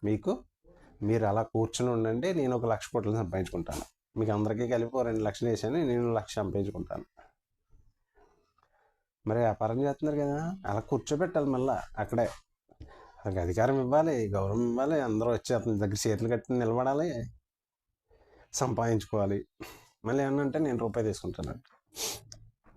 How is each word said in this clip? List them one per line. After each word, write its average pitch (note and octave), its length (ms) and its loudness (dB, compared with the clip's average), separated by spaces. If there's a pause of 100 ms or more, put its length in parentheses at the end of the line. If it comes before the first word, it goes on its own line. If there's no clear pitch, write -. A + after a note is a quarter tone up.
మీకు G#2+ 400 0 (580)
మీరు A2 240 2
అలా G#2 160 2
కూర్చుని A2+ 500 0
ఉండండి, A#2 420 0
నేను C3 220 0
ఒక A#2 80 -2
లక్ష A2 280 0
కోట్లు G#2+ 220 0
సంపాదించుకుంటాను, F2+ 1040 -4
మీకు A2 140 2
అందరికీ G#2+ 360 0
కలిపి A#2 280 0
ఓ C3+ 60 2
రెండు A2 180 0
లక్షలు G#2+ 280 0
వేసాను, A#2 380 0
నేను A#2+ 260 2
లక్ష A2 220 -2
సంపాదించుకుంటాను." F#2+ 680 -4 (2250)
మరి A2 120 2
వ్యాపారం A2+ 420 2
చేస్తున్నారు D3 400 0
కదా, D3+ 360 -2 (100)
అలా G2+ 140 -2
కూర్చోబెట్టాలి D3+ 680 0
మళ్ళా C3 360 0 (160)
అక్కడే. G#2 300 2 (540)
వాళ్ళకి - 560 -8
అధికారం A2 420 2
ఇవ్వాలి, C3 480 2
గౌరవం G2+ 400 0
ఇవ్వాలి, C3+ 320 0
అందరూ A#2 320 2
వచ్చి A#2 220 0
అతని A2+ 240 0
దగ్గర G#2 160 0 (140)
చేతులు A2 200 0
కట్టుకుని A#2+ 300 0
నిలబడాలి, B2+ 680 0 (1300)
సంపాదించుకోవాలి. G#2+ 960 0 (580)
మళ్ళీ C3+ 200 2
ఏమన్నా C#3 180 2
అంటే, C#3 160 0
"నేను C#3 200 2
రూపాయి A2+ 280 0
తీసుకుంటాను." - 480 -4 (1200)